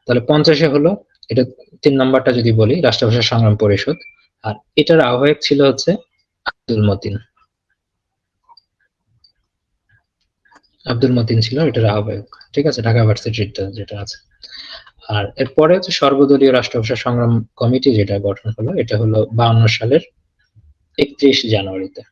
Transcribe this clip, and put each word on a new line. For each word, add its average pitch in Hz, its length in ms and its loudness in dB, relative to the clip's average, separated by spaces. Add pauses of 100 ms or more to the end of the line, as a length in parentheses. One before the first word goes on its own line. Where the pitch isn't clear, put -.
তাহলে 131 280 -2
পঞ্চাশে 151 400 2
হলো, 147 220 2 (380)
এটা 123 140 0 (380)
তিন 143 160 2
নম্বরটা 131 360 2
যদি 117 200 0
বলি, 110 280 2
রাষ্ট্রভাষা 117 420 0
সংগ্রাম 113 340 2
পরিষদ, 104 400 0 (480)
আর - 100 -6 (220)
এটার 160 240 4
আহ্বায়ক 135 400 2
ছিল 143 220 0
হচ্ছে 139 280 0 (560)
আব্দুল - 400 -4
মতিন। 101 280 -4 (3750)
আব্দুল 123 260 0
মতিন 117 280 0
ছিল 113 200 -4
এটার 120 260 0
আহ্বায়ক, 104 420 -4 (240)
ঠিক 143 140 -2
আছে, 127 160 -4
ঢাকা 117 220 2
ভার্সিটিটা 110 680 -4
যেটা 104 300 -14
আছে। 101 160 -14 (920)
আর 104 160 -4 (120)
এরপরে 156 380 2
হচ্ছে 185 180 -4
সর্বদলীয় 139 600 4
রাষ্ট্রভাষা 120 440 -2
সংগ্রাম 120 360 -2 (220)
কমিটি 131 400 0
যেটা 101 240 0
গঠন 101 360 -6
হলো, 113 220 -6
এটা 113 220 -4
হলো 110 200 0 (140)
বাহান্ন 113 360 2
সালের 120 340 0 (960)
একত্রিশ 143 400 2 (120)
জানুয়ারিতে 95 600 -6